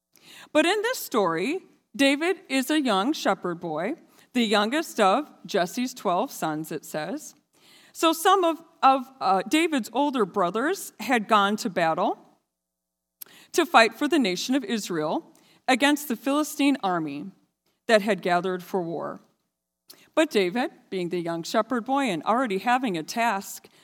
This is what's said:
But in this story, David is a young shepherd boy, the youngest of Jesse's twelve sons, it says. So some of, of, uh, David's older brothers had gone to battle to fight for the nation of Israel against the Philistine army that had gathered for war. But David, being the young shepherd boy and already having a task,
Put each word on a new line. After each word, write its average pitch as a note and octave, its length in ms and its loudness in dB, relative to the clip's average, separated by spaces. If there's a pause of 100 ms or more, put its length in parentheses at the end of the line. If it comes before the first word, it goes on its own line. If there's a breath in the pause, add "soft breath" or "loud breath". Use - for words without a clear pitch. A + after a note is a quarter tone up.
(520 loud breath)
But D#4 140 4
in G4+ 160 0
this B4 180 -2
story, G3+ 600 -2 (360)
David C#4+ 420 2 (120)
is C4 200 -2
a D#4 120 2
young A#3 320 2
shepherd F#3 460 -2
boy, E3+ 360 -6 (380 soft breath)
the A#3+ 100 2
youngest A3+ 560 0
of A3 300 2 (160)
Jesse's F#3 480 -2
twelve G3 380 -2
sons, D#3 400 -6
it D#3+ 140 -8
says. F3+ 500 -10 (560 soft breath)
So E4 200 2
some F#4 320 4
of, E4 160 0 (220)
of, C4+ 240 4 (160)
uh, F#3 260 2
David's D4+ 460 0
older C4 320 0
brothers G#3+ 760 -2
had A3 280 0
gone G3+ 300 4
to A3+ 120 -6
battle F3 480 0 (1300 loud breath)
to E4+ 160 2
fight A#3+ 260 6
for D4 140 -2
the D#4+ 100 2
nation A3 380 0
of C#4 80 -2
Israel G3 680 -4 (360 soft breath)
against C#4+ 400 2
the A#3 80 -2
Philistine C#4 680 0
army E3 440 -4 (600)
that A3 140 6
had G3 220 -2
gathered F3+ 400 0
for F#3 180 -4
war. D#3+ 400 -8 (920 loud breath)
But D#4 160 2
David, A3 400 0 (180)
being F#3 200 -4
the F3+ 120 -4
young E3 220 -4
shepherd A3+ 420 -2
boy C#4 200 0
and A3+ 180 -2
already A3 340 0
having A#3+ 400 0
a D#3 60 -4
task, A3 640 -4 (160 soft breath)